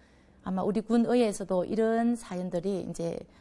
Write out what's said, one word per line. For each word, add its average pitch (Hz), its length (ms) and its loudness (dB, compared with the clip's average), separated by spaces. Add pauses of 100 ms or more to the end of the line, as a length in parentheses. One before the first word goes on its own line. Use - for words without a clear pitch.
(420)
아마 185 200 -2
우리 202 200 0
군의회에서도 214 800 2
이런 226 520 2
사연들이 185 680 -4
이제 170 360 -6 (220)